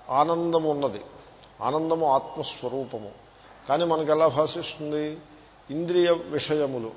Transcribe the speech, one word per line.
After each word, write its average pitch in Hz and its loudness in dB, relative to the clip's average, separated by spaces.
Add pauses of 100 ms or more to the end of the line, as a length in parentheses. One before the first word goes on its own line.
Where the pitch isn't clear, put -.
(100)
ఆనందం 165 2
ఉన్నది, 139 -2 (600)
ఆనందము 156 2
ఆత్మస్వరూపము. 123 -6 (580)
కానీ 156 2
మనకు 160 0
ఎలా 156 6
భాషిస్తుంది? 151 -2 (520)
ఇంద్రియ 175 2
విషయములు 143 0